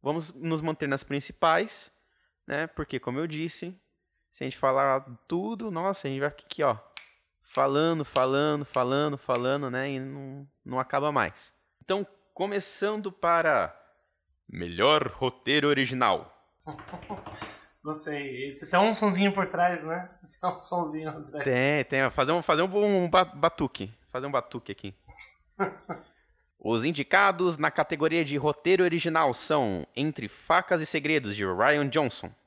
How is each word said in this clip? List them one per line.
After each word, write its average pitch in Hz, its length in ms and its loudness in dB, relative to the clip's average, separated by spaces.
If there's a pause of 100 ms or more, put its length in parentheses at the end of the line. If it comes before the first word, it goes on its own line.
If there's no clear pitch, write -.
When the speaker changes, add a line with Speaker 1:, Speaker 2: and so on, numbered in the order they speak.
Speaker 1:
Vamos 156 320 -4
nos 156 280 -4
manter 156 260 -4
nas 139 160 -2
principais, 160 880 0 (560)
né? 151 200 -4
Porque, 143 320 -8
como 127 200 -4
eu 165 80 -4
disse, 165 500 -8 (540)
se - 120 -12
a - 20 -6
gente 131 120 -8
falar 135 480 4 (220)
tudo, 208 420 -4
nossa, 185 380 -4
a - 40 -2
gente 135 100 -4
vai 143 80 0
aqui, - 340 -6
ó, 120 140 2 (640)
falando, 147 600 2
falando, 139 640 0
falando, 139 520 0
falando, 131 520 -2
né? 135 220 -4
E 135 80 -6
não, 139 480 -12 (180)
não 127 140 -4
acaba 139 320 -2
mais. 117 420 -2 (300)
Então, 196 240 -2 (260)
começando 202 760 -4
para 160 680 2 (720)
melhor 107 580 2
roteiro 135 600 0
original. 127 600 2 (360)
Speaker 2:
<laughs> 151 80 -12 (1080)
Não 151 80 -8
sei, 139 640 -4
tem 175 240 0
um 220 140 4
sonzinho 202 400 4
por 196 120 2
trás, 175 380 0
né? 175 260 -6 (300)
Tem 180 100 -2
um 180 60 -6
sonzinho 156 560 -4
por - 180 -12
trás. 175 140 -8
Speaker 1:
Tem, 135 400 2
tem. 135 280 0
Fazer 139 200 0
um, 170 100 2
fazer 160 200 2
um, 196 420 2
um 175 60 0
ba-, 185 160 6
batuque. 143 680 -2 (160)
Fazer 131 160 -6
um 143 60 -6
batuque 123 400 -4
aqui. 101 240 -12 (640)
<laughs> 196 140 -2 (840)
Os 113 280 -2
indicados 175 720 2
na 151 120 0
categoria 156 540 0
de 143 140 -2
roteiro 170 480 2
original 160 480 2
são 113 600 0
Entre 135 360 -4
Facas 180 520 2
e 151 40 -2
Segredos, 147 500 0
de 104 100 -2
Rian 131 440 4
Johnson 123 420 -2 (160)